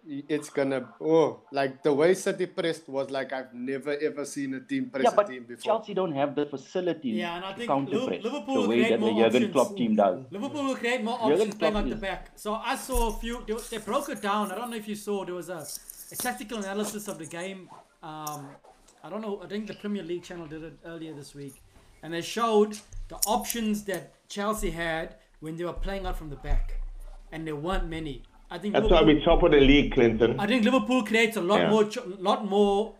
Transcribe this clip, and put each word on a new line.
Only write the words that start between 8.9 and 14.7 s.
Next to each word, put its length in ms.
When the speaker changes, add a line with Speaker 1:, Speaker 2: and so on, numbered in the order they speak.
Speaker 2:
that 100
the 120
Speaker 3:
more 120
Speaker 2:
Jurgen 180
Speaker 3:
options. 100
Speaker 2:
Klopp 240
team 200
does. 340
Speaker 3:
Liverpool 340
will 120
create 260
more 160
Speaker 2:
Jurgen 160
Speaker 3:
options 220
playing 160
Speaker 2:
Klopp 120
Speaker 3:
out 60
the 60
Speaker 2:
is 40
Speaker 3:
back. 360
So 180
I 220
saw 320
a 100
few, 300
they, 60
they 80
broke 300
it 140
down. 300
I 20
don't 160